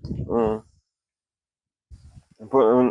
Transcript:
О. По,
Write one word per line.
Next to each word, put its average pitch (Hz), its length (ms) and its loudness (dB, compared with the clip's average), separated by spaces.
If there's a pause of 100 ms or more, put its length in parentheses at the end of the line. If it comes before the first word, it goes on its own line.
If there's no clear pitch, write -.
(280)
О. 110 320 -4 (1900)
По, 123 400 4